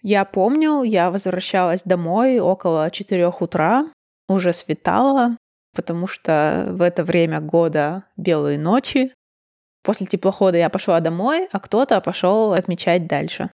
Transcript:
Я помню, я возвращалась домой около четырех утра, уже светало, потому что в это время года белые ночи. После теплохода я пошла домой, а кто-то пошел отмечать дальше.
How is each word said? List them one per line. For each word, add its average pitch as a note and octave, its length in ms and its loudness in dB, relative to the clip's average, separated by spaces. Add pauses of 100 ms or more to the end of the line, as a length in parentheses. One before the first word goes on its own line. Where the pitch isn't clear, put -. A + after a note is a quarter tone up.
Я G3 240 2
помню, C#4+ 580 2
я F#3 280 2
возвращалась F#3 720 -2
домой F#3+ 560 0
около E3+ 500 0
четырех F3+ 520 -2
утра, F#3+ 500 0 (360)
уже F3+ 260 0
светало, A#3+ 840 0 (380)
потому E3+ 320 -6
что D3+ 640 0
в F3+ 120 -4
это F3 220 0
время E3+ 380 0
года D#3 640 0 (120)
белые D3+ 400 0
ночи. B3+ 560 0 (680)
После G3 240 -2
теплохода F#3+ 500 2
я E3+ 120 2
пошла F#3 300 0
домой, G#3 520 -2
а G3 80 -6
кто-то A3+ 420 0
пошел G3+ 520 0
отмечать F3 540 0
дальше. - 520 -4